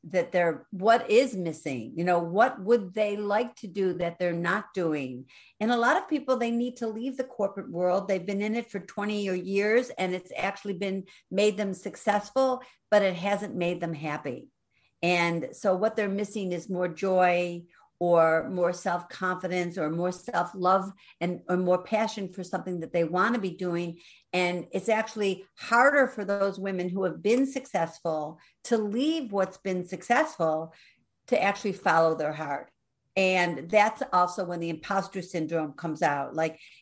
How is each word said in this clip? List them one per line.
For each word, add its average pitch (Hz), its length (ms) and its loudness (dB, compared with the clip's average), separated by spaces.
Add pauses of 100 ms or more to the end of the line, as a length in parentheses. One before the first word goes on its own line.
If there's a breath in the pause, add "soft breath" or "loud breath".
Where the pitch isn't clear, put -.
that 175 280 -2
they're, 170 380 2
what 220 400 2
is 233 260 6
missing? 151 580 -6
You 170 100 -2
know, 175 140 4
what 190 440 2
would 196 320 2
they 208 240 0
like 214 380 -2
to 220 100 -14
do 185 320 -2
that 170 200 -4
they're 175 140 0
not 175 400 -2
doing? 143 540 -4 (340 loud breath)
And 220 100 0
a 240 60 4
lot 262 220 2
of 392 100 -4
people, 262 300 0
they 233 120 -2
need 247 280 -2
to 233 80 -4
leave 240 320 -4
the 254 60 -4
corporate 196 460 -4
world. 180 380 0
They've 185 160 0
been 196 160 -2
in 214 160 -2
it 233 140 -6
for 196 100 -6
twenty 208 440 -4 (140)
years 202 600 2
and 180 160 0
it's - 240 -8
actually 196 400 -4
been, 190 260 -4 (260 loud breath)
made 202 280 4
them 196 160 -2
successful, 247 880 0 (280 loud breath)
but 208 120 8
it 185 140 2
hasn't 202 380 -2
made 175 280 -2
them 165 100 -2
happy. 147 560 -6 (540)
And 170 500 2
so 190 240 2
what 220 200 0
they're 208 120 0
missing 196 440 -4
is 175 180 -6
more 180 180 0
joy 175 760 2 (340 soft breath)
or 165 520 6
more 180 240 0
self-confidence 180 1040 -4
or 156 100 -2
more 175 240 -2
self-love 185 800 0 (260 loud breath)
and, 175 300 -2
or 180 80 2
more 180 260 2
passion 214 480 -2
for 185 140 -10
something 175 360 -6
that 160 120 -10
they 170 120 2
want 185 300 2
to 226 60 -2
be 190 120 -4
doing. 170 460 -4 (360 loud breath)
And 180 360 0
it's 196 200 -2
actually 214 640 -2
harder 262 520 6
for 220 160 -8
those 196 360 -2
women 190 320 -2
who 190 140 -2
have 165 180 -4
been 247 240 4
successful 165 920 -4 (260 soft breath)
to 233 120 2
leave 240 560 0
what's 190 240 0
been 180 320 -4
successful 170 880 0 (540 soft breath)
to - 140 2
actually 202 300 0
follow 165 420 4
their 151 200 -2
heart. 147 360 -6 (460)
And 180 540 2
that's 214 320 4 (100)
also 180 320 2
when 175 160 -6
the 170 80 -2
imposter 170 540 -4
syndrome 160 500 -4
comes 160 300 -6
out. 143 320 0
Like, 160 260 -2 (220 loud breath)